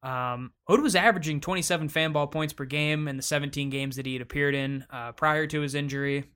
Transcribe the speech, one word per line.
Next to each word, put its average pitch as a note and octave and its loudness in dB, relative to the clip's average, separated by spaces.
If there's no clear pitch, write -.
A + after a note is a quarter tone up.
Um, B2+ -4
Hood G#3+ 6
was A#3+ 2
averaging F3 2
twenty-seven F3 0
fan D#3+ 2
ball D3 2
points D#3 -2
per C#3 -8
game D3+ 0
in C3+ -4
the C3 -8
seventeen C#3+ -2
games C3+ -4
that C3 -6
he C3 -4
had B2+ -6
appeared C#3+ 2
in, C3+ -2
uh, A#2+ -10
prior D#3 2
to D3+ -2
his C#3+ -2
injury. C#3+ -2